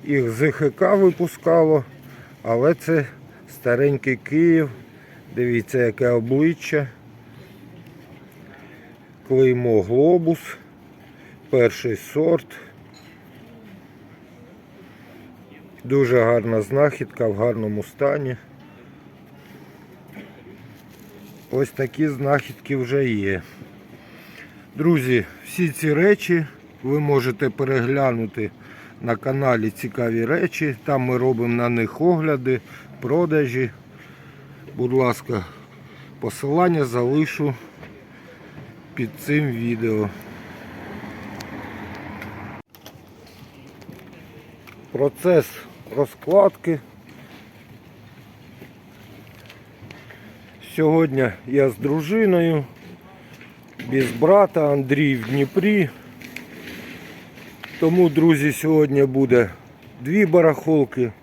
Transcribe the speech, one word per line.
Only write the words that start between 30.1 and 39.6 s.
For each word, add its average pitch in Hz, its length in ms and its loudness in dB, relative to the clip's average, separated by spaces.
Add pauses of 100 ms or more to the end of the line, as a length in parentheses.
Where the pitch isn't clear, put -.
речі. 151 500 -2 (100)
Там 139 160 0
ми 127 160 0
робимо 120 360 0
на 120 160 0
них 117 320 -2
огляди, 156 600 0 (400)
продажі. 135 680 -2 (1080)
Будь 123 180 -2
ласка, 123 520 0 (760)
посилання 151 640 0
залишу 135 680 -2 (1400)
під 120 160 -6 (100)
цим 147 320 -2
відео. 113 580 -2 (4000)